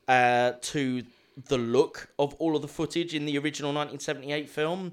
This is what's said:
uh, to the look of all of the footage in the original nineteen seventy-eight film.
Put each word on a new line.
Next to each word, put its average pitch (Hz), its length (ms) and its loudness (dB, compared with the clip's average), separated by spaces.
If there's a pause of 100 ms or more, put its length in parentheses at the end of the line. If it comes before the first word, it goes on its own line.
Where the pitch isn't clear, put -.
uh, 123 540 6
to 131 420 -2 (460)
the 139 100 2
look 123 600 2
of 143 160 0
all 160 220 0
of 151 60 -2
the 151 60 -10
footage 165 460 -4
in 147 100 -4
the 147 140 -2
original 143 340 -2
nineteen 143 280 -4
seventy-eight 147 500 -6
film. 170 420 -2